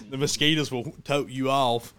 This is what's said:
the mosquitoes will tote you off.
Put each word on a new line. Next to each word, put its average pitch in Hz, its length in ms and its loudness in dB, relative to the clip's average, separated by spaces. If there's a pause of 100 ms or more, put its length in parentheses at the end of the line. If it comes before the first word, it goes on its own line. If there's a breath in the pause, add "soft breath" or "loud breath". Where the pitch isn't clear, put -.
the 135 80 -8
mosquitoes 147 560 2
will 127 220 -6 (100)
tote 143 240 0
you 131 220 -2
off. 127 480 2